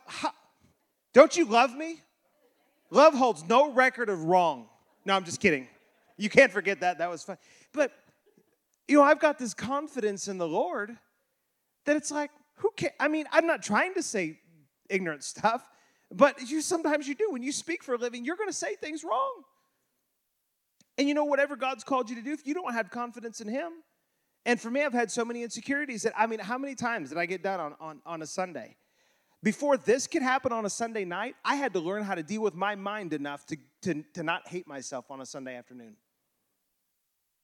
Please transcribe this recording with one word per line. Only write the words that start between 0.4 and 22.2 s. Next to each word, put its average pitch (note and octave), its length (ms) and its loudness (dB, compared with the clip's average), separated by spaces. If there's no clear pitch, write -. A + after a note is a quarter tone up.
don't C#4+ 220 10
you F4 80 4
love A#3 320 4
me? D#4+ 240 -10
Love D4 240 10
holds A#3 300 2
no B3+ 300 6
record B3 340 4
of F3+ 160 -2
wrong. D#3+ 460 4
No, G3 100 2
I'm F#3+ 120 2
just C3 160 -10
kidding. D3 260 2
You G3+ 140 -4
can't B3+ 200 8
forget F#3+ 300 -2
that. F3+ 200 0
That E3+ 100 -2
was E3+ 140 -10
fun. F#3 140 -12
But, C#4+ 180 0
you C#4+ 100 6
know, C#4+ 60 10
I've D4+ 160 6
got D4+ 180 4
this A#3+ 160 -8
confidence B3 760 -6
in F#3+ 80 -6
the F3 100 -2
Lord A3+ 480 -2
that D4+ 120 4
it's D4 120 -6
like, D4 220 -4
who A4 220 0
ca-, - 240 -4
I D4 80 4
mean, D#4 240 -2
I'm E4 140 6
not C#4 140 0
trying C#4+ 340 0
to F4 80 -2
say E3 360 -4
ignorant F3 360 -4
stuff, - 440 -2
but A#3+ 300 4
you, D4+ 120 -4
sometimes D4+ 440 -2
you C#4 100 -8
do. G#4+ 160 -2
When B3 120 -6
you C4+ 80 -6
speak - 320 -6
for B3+ 120 -4
a - 20 -2
living, A#3+ 260 -6
you're D#4+ 140 -6
gonna G4+ 160 -6
say G4+ 220 -6
things D#4 280 -10
wrong. A#4+ 400 -2
And C#4 120 2
you D4 40 2
know, D4 120 0
whatever C#4 320 0
God's C4 260 -6
called B3+ 260 -2
you B3 60 -8
to A#3 60 -12